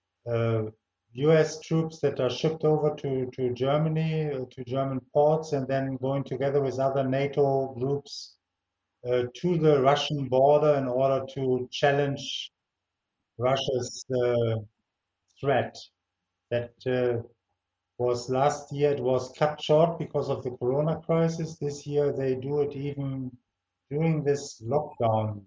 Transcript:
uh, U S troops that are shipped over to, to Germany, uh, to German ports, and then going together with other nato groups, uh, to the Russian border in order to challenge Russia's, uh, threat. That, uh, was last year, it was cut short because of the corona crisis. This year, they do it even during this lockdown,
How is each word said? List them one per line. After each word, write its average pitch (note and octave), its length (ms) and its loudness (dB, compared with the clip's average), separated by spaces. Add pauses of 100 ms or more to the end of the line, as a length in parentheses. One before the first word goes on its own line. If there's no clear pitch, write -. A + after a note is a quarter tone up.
(300)
uh, A#2 340 0 (520)
U C#3+ 160 4
S D#3 280 4
troops D#3+ 400 -2
that C#3 200 0
are B2 100 2
shipped - 340 -2
over D3+ 320 2
to, C3 400 -4
to B2 180 -2
Germany, D#3 800 0
uh, C3 180 -6
to C3 160 -12
German C3 340 -2 (140)
ports, D3+ 400 4
and C3+ 140 -2
then C3+ 300 -2
going C3+ 260 -2
together C3+ 380 0
with B2+ 180 -2
other C3+ 240 0
nato C3+ 760 0
groups, - 560 -6 (720)
uh, B2 160 2 (120)
to F3 220 0
the D3+ 240 6
Russian C#3 460 2
border C#3+ 480 6
in C3 120 -2
order C3+ 360 2 (120)
to B2+ 360 -2
challenge C#3 800 0 (840)
Russia's, B2+ 680 -2 (180)
uh, A#2+ 320 0 (840)
threat. C3 360 0 (760)
That, A#2+ 240 -4 (140)
uh, B2 340 0 (800)
was B2 300 -2
last C3+ 420 0
year, C#3+ 200 2
it C3+ 80 -2
was B2+ 380 0
cut D3+ 240 0
short E3 380 4
because C#3 300 -4
of B2 140 -4
the B2 80 -6
corona D3 540 -2
crisis. E3 520 -2
This C#3+ 280 -8
year, C#3+ 260 0
they C3 240 -2
do C#3 260 -2
it C#3+ 140 -2
even C3+ 560 -6 (600)
during D3+ 320 0
this C#3 380 -2
lockdown, A2 840 0